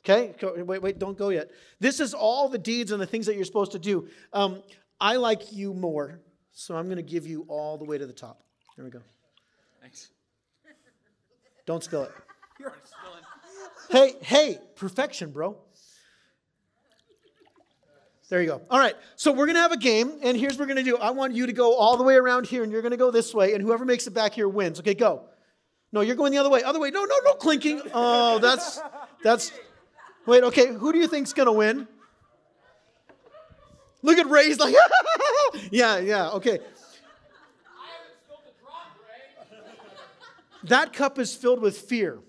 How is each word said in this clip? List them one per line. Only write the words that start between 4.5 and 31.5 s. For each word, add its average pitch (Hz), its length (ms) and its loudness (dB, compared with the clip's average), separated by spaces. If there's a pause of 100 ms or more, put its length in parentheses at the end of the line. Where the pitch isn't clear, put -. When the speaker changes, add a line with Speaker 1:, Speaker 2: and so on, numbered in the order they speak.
Speaker 1:
I 214 180 0
like 220 340 -4
you 196 220 -10
more, 160 460 -8 (320)
so - 240 -16
I'm 170 140 -10
gonna 180 120 -10
give 156 260 -10
you 156 200 -12
all 151 300 -10
the 151 80 -14
way 151 120 -8
to 139 80 -10
the 123 80 -18
top. - 280 -20 (340)
Here 135 100 -20
we 123 60 -20
go. 120 100 -20 (800)
Speaker 2:
Thanks. - 280 -20 (1600)
Speaker 1:
Don't 165 180 -6
spill 147 200 -6
it. 123 80 -12 (240)
Speaker 2:
<laughs> - 240 -20
You're 277 140 -16 (100)
spilling. 175 400 -20 (680)
Speaker 1:
Hey, 262 320 6
hey, 247 380 2 (160)
perfection, 190 560 -8
bro. 165 260 -8 (2750)
There 180 120 0
you 165 60 0
go. 139 220 -6
All 247 80 4
right, 262 180 4 (200)
so 302 160 2
we're 277 160 2
gonna 339 120 2
have 339 120 4
a 339 60 -2
game, 240 440 0
and 247 160 0
here's 269 160 -2
what 269 80 -8
we're 269 120 -4
gonna 269 100 -2
do. 247 140 0
I 226 140 0
want 262 220 -4
you 240 140 -2
to 247 60 -6
go 240 220 4
all 240 220 4
the 254 60 0
way 262 120 6
around 247 300 4
here, 247 180 -4
and 214 80 -6
you're 220 100 -4
gonna 240 160 -4
go 254 140 2
this 226 220 0
way, 208 200 4
and 202 80 -2
whoever 233 240 -2
makes 247 220 -2
it 202 40 -14
back 214 220 -2
here 208 140 -2
wins. 190 320 -4
Okay, 196 140 -2
go. 208 300 0 (680)
No, 208 100 0
you're 233 140 0
going 277 160 0
the 277 60 0
other 285 120 2
way. 254 140 4
Other 294 160 -2
way. 277 120 -2
No, 403 140 -4
no, 523 100 -2 (100)
no 554 80 6
clinking. 302 480 -2 (120)
Oh, 240 460 2
that's, 269 400 0 (440)
that's, 226 280 2 (760)
wait, 247 160 8
okay, 247 240 4
who 247 260 -4
do 330 60 2
you 320 80 2
think's 294 260 -4
gonna 254 180 4